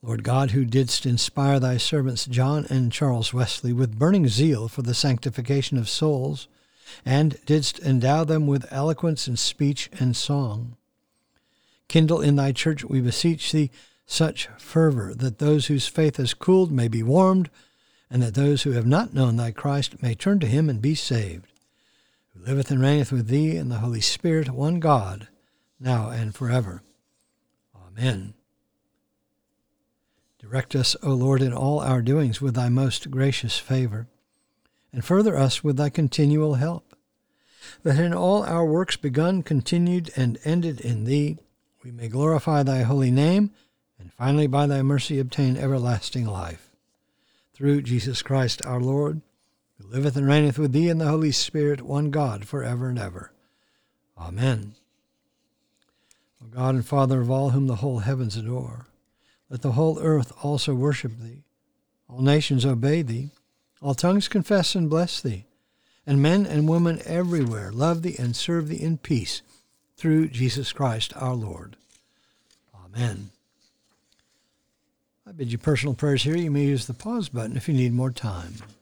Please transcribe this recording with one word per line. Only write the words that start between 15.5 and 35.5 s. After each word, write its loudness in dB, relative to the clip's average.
whose 0
faith 0
has -2
cooled 4
may 2
be 0
warmed, 4
and 0
that -2
those 2
who 0
have 0
not 2
known 2
thy 0
Christ -4
may 0
turn 2
to 0
him 2
and -2
be 0
saved, -4
who -20
liveth -2
and 2
reigneth 4
with 0
thee 0
and -4
the -4
Holy -4
Spirit, 0
one -2
God, 0
now -2
and -4
forever. -2
Amen. -6
Direct -4
us, 2
O -2
Lord, 2
in 0
all 0
our 0
doings 2
with -2
thy 0
most 0
gracious -2
favor, -2
and -6
further 4
us 2